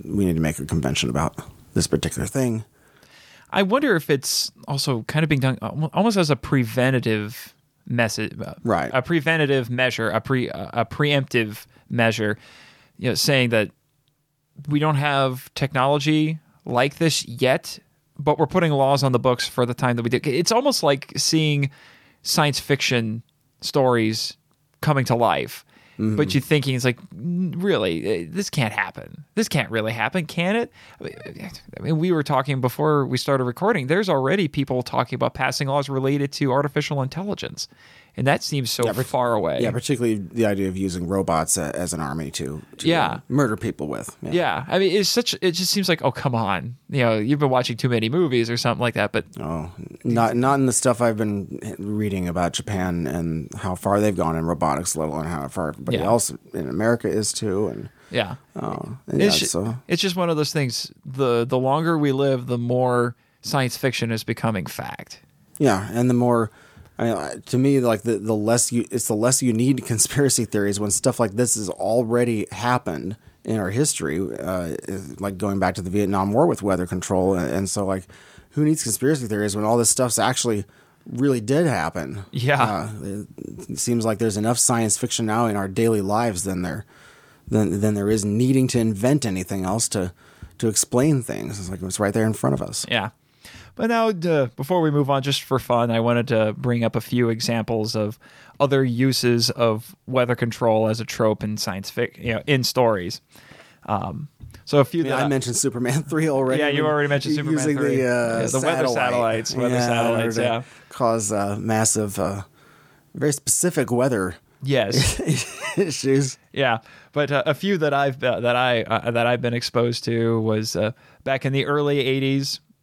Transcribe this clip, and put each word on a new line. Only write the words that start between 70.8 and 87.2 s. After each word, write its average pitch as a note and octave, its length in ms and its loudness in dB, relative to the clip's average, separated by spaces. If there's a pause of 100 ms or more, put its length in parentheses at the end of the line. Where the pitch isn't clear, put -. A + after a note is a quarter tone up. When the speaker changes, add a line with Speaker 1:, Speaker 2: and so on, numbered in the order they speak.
Speaker 1:
when G#2 100 -2
stuff B2 300 0
like G#2+ 120 2
this A#2 220 0
has G#2 140 -4
already A2+ 800 0
happened G2+ 640 -2 (280)
in A2 160 -2
our F#2+ 100 -2
history, G2 500 0
uh, E2+ 540 -4 (140)
is, F#2 320 -10
like, G2 180 -6
going G2 220 0
back F#2 160 2
to G2 60 -8
the F2+ 80 -4
Vietnam G2 420 2
War C#3+ 160 4
with D3 120 0
weather F#2 280 0
control, F#2 460 2
and, F2 200 0
and F#2+ 160 -2
so, G2 160 -2
like, F#2+ 220 -4 (420)
who D3+ 140 0
needs D#3 180 2
conspiracy B2 460 0
theories G#2 260 0
when G#2+ 100 -2
all A2+ 140 4
this A#2 120 4
stuff's B2 280 0
actually A2 460 2 (420)
really B2+ 340 0
did C#3 280 2
happen? E2 640 -2
Speaker 2:
Yeah. C3+ 300 2
Speaker 1:
Uh, G#2+ 280 0 (140)
it, G2 220 -8 (440)
it - 80 -8
seems A#2 260 0
like A2 140 0
there's A2 180 0
enough A#2 220 0
science A2+ 400 2
fiction A#2+ 260 -2
now A2+ 220 2
in G#2+ 80 0
our G2 140 -2
daily A2+ 320 2
lives G#2 420 0
than F#2 200 -2
there, F2+ 220 -6 (640)